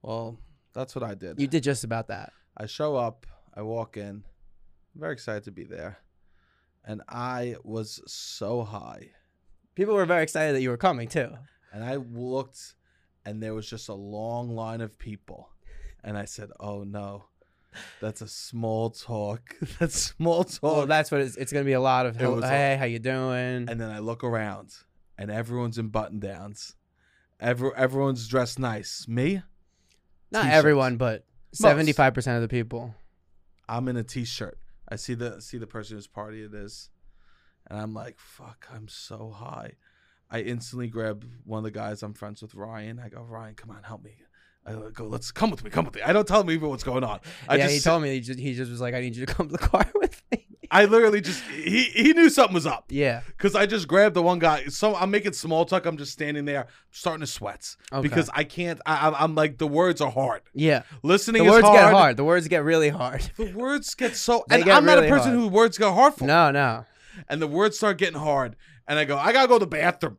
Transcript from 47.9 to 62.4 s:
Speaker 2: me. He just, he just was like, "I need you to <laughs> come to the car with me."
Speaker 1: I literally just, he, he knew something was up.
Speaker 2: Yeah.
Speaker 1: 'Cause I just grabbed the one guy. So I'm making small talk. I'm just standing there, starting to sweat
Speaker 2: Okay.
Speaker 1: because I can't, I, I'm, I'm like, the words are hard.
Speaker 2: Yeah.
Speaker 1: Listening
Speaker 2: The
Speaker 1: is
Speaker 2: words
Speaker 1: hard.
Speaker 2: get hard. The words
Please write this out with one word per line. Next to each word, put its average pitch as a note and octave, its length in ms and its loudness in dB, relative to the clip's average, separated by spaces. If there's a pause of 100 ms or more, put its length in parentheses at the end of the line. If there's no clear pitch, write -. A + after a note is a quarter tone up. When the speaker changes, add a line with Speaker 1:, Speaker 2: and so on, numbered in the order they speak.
Speaker 2:
me. C#3 100 -2
He C3 60 -4
just, B2+ 200 -10
he C3 140 -6
just B2 160 -6
was A#2+ 120 -10
like, B2 120 -4
"I B2+ 80 -4
need B2 140 -8
you B2+ 100 -8
to - 80 -6
<laughs> - 0 -
come E3 140 -4
to D3 60 -10
the - 40 -6
car - 380 4
with - 260 0 (100)
me." - 140 -6 (260)
Speaker 1:
I G3 140 10
literally G#3+ 360 6
just, D3+ 240 -6
he, F3+ 400 0
he A3+ 280 6
knew E4 160 10
something G#3+ 240 6
was D#3 140 0
up. A#2+ 220 -6
Speaker 2:
Yeah. C3+ 320 0 (180)
Speaker 1:
'Cause G3 160 0
I G#3 100 4
just F#3+ 220 -2
grabbed F#3+ 260 6
the F3 80 2
one F3+ 160 4
guy. D#3 280 2
So G#3+ 300 0
I'm F#3 140 -2
making G3+ 240 0
small E3 320 0
talk. F3 220 -2
I'm D#3+ 100 -4
just C#3 140 -12
standing D3 340 -6
there, C#3+ 220 -6 (240)
starting D#3+ 300 -6
to D3 40 -8
sweat - 500 -12 (160)
Speaker 2:
Okay. C3+ 120 -4
Speaker 1:
because D3 320 0
I D3+ 80 0
can't, E3+ 420 -8
I, D#3 220 2
I'm, D#3 80 2
I'm E3 200 0
like, D3+ 220 0
the D#3+ 80 -2
words E3 340 2
are D3+ 120 0
hard. A#2+ 320 -2 (100)
Speaker 2:
Yeah. C#3+ 300 2 (180)
Speaker 1:
Listening F#3 400 4
Speaker 2:
The E3 80 10
Speaker 1:
is G#3 60 12
Speaker 2:
words A3+ 100 12
Speaker 1:
hard. G#3 140 12
Speaker 2:
get G3 120 12
hard. D#3 260 8
The C#3 60 0
words E3 240 2